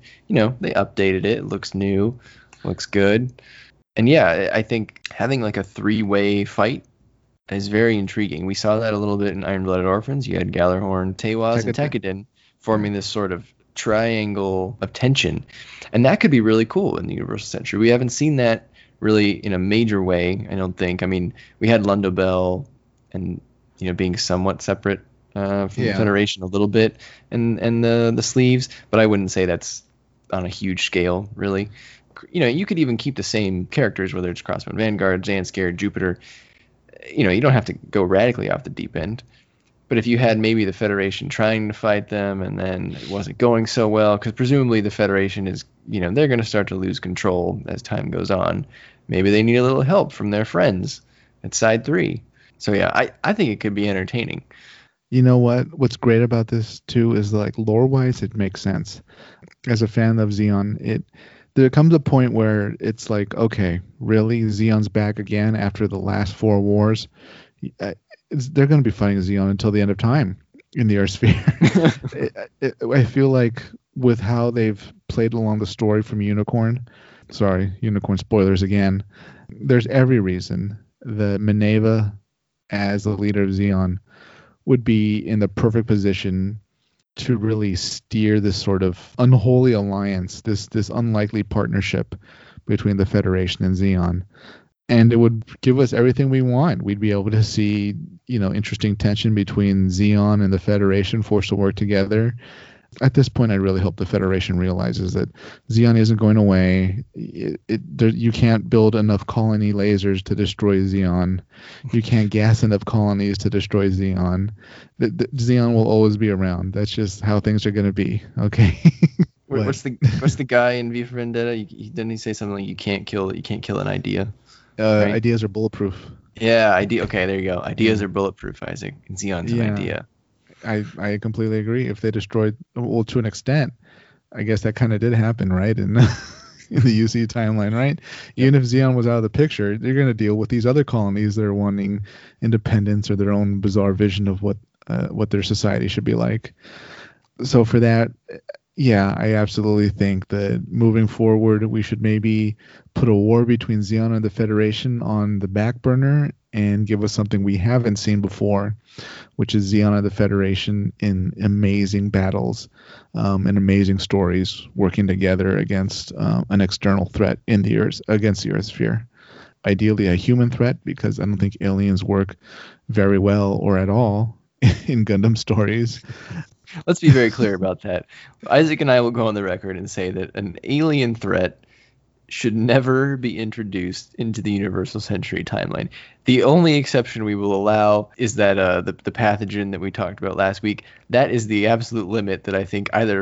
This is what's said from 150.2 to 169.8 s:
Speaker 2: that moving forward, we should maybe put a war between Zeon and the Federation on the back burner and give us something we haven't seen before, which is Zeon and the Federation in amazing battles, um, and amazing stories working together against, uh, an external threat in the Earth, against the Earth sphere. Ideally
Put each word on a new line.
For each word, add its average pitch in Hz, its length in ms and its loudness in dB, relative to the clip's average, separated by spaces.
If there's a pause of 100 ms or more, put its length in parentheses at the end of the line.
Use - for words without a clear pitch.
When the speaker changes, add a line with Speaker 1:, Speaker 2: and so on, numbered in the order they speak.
Speaker 2:
that 101 400 -4
moving 113 380 2
forward, 110 580 2
we 110 160 -2
should 110 200 -4
maybe 107 540 0 (380)
put 120 160 2
a 107 40 6
war 110 320 4
between 117 340 0
Zeon 110 360 0
and 110 80 -2
the 107 60 0
Federation 107 720 -2
on 104 380 -2
the 98 100 -4
back 110 320 -2
burner 139 500 2 (220)
and 104 340 0
give 104 160 0
us 104 80 0
something 104 320 0
we 101 140 0
haven't 113 400 0
seen 104 240 0
before, 101 560 -2 (580)
which 110 180 -2
is 101 200 2
Zeon 104 240 4
and 101 80 0
the 98 40 -2
Federation 101 920 0
in 95 340 -2 (100)
amazing 101 640 2
battles, 95 600 -2 (440)
um, 98 340 0
and 101 100 2
amazing 98 420 2
stories 92 640 -2 (100)
working 95 320 0
together 95 500 0
against, 98 600 -4
uh, - 320 0
an 101 120 2
external 95 440 0
threat - 320 0 (100)
in 104 160 4
the 107 160 2
Earth, - 280 -2
against 101 360 0
the 104 100 -4
Earth 104 120 -2
sphere. 113 400 -4 (640)
Ideally 101 400 2